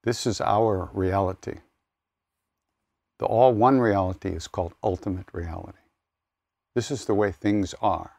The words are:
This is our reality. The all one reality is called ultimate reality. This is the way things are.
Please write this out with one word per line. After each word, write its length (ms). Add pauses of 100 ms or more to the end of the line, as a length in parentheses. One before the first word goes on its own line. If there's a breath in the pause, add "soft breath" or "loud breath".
This 220
is 140
our 540
reality. 640 (1600)
The 60
all 260
one 280
reality 500
is 180
called 260 (100)
ultimate 500
reality. 460 (960)
This 160
is 140
the 100
way 160
things 500
are. 380